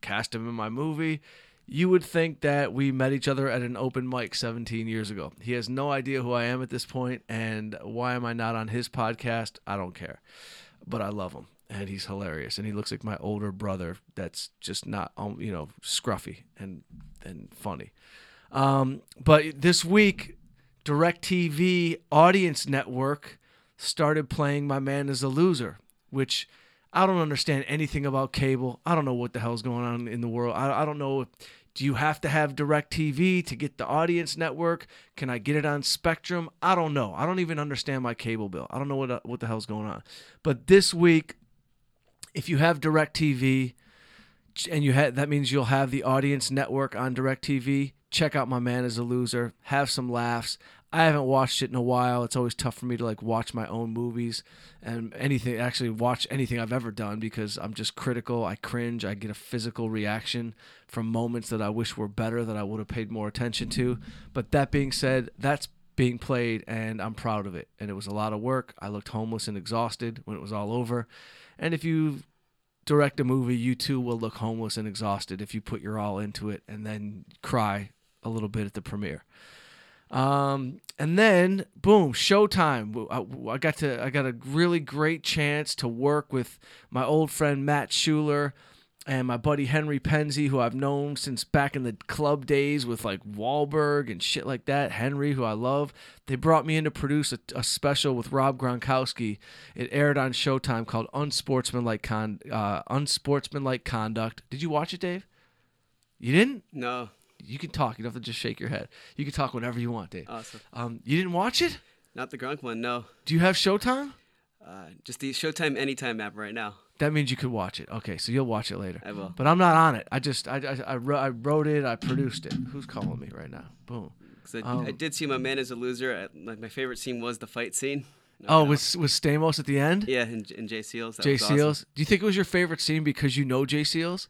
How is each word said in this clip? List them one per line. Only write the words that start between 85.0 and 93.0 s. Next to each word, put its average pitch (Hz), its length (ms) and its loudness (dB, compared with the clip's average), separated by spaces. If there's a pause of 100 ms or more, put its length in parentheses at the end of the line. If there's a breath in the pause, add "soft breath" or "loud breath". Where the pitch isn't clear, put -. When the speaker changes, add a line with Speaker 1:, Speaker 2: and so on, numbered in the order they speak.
Speaker 1:
chance 147 520 0
to 135 120 -2
work 139 440 2
with 127 280 -4 (300 loud breath)
my 127 140 0
old 151 280 4
friend 143 340 2
Matt 143 260 2
Schuler 147 640 2 (500 soft breath)
and 131 220 0
my 123 100 0
buddy 143 300 2
Henry 151 320 2
Penzi, 151 480 0
who 135 140 2
I've 117 160 2
known 139 400 -2
since 131 260 -6
back 139 320 -2
in 135 80 -4
the 120 120 -4 (120)
club 143 400 0
days 143 400 2
with, 117 180 -4